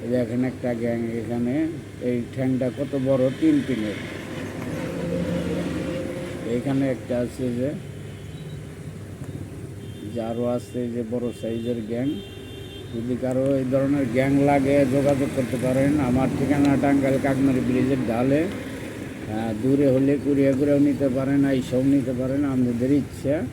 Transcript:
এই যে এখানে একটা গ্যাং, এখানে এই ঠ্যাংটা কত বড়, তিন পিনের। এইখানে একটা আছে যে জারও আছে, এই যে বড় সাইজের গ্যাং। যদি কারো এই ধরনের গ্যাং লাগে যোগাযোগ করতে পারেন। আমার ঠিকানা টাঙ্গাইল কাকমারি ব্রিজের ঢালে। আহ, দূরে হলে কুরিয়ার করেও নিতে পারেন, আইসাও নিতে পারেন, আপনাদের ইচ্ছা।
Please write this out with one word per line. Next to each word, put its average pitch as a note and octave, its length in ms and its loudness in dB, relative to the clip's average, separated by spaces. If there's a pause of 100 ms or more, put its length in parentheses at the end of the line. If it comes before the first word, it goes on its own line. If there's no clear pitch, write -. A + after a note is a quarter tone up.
এই A2+ 60 -6
যে A#2+ 140 0
এখানে A#2+ 240 0
একটা B2 240 -4 (100)
গ্যাং, A#2 180 0 (220)
এখানে A#2+ 320 -2 (540)
এই B2 100 0 (160)
ঠ্যাংটা C3 340 0 (100)
কত C3+ 140 -4 (160)
বড়, C3+ 160 4 (160)
তিন D#3 160 4 (120)
পিনের। G#2+ 300 -2 (2500)
এইখানে C3+ 300 0 (120)
একটা A2+ 280 -4
আছে B2 220 -4 (140)
যে C3 100 0 (2500)
জারও A#2 300 -2 (120)
আছে, - 280 -8
এই A#2+ 100 -4
যে A#2+ 60 -2 (120)
বড় A#2+ 120 -2 (160)
সাইজের A#2 380 -4 (100)
গ্যাং। A#2+ 180 -2 (840)
যদি A#2+ 280 -2
কারো C3 240 0 (100)
এই C3 180 0
ধরনের C#3 320 2 (100)
গ্যাং C3 160 4 (180)
লাগে C#3 260 4 (200)
যোগাযোগ C#3 400 4
করতে B2+ 300 0
পারেন। C3+ 340 4
আমার B2+ 280 4 (100)
ঠিকানা C#3+ 340 4 (120)
টাঙ্গাইল C3+ 420 4
কাকমারি C3+ 420 4
ব্রিজের B2+ 400 2
ঢালে। C3 380 2
আহ, - 1040 -6 (100)
দূরে C#3 320 4
হলে C3+ 200 4 (100)
কুরিয়ার C#3 360 4
করেও C#3+ 200 4
নিতে C#3 280 4 (100)
পারেন, C3+ 280 2
আইসাও B2+ 360 2 (140)
নিতে C3 240 2
পারেন, C3 260 0
আপনাদের B2+ 460 2
ইচ্ছা। C#3 440 0 (180)